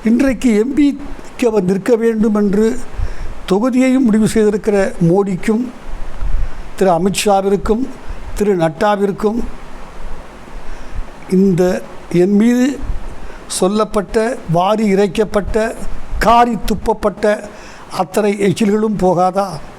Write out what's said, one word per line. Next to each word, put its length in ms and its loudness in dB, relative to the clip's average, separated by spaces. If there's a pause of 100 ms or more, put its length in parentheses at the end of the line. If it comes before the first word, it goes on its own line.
இன்றைக்கு 540 2
எம் 200 0
பிக்கு 680 -2
அவர் 180 2
நிற்க 320 2
வேண்டும் 400 2
என்று 440 2 (720)
தொகுதியையும் 560 2
முடிவு 200 4
செய்திருக்கிற 760 2
மோடிக்கும், 680 2 (1080)
திரு 160 4
அமித்ஷாவிற்கும், 960 2 (480)
திரு 220 2
நட்டாவிற்கும், 840 0 (1900)
இந்த 520 2 (300)
என் 240 4
மீது 440 4 (680)
சொல்லப்பட்ட, 880 -2 (140)
வாரி 340 2
இறைக்கப்பட்ட, 920 0 (440)
காரி 460 4
துப்பப்பட்ட 840 -2 (420)
அத்தனை 480 0
எச்சில்களும் 580 2
போகாதா? 640 0 (200)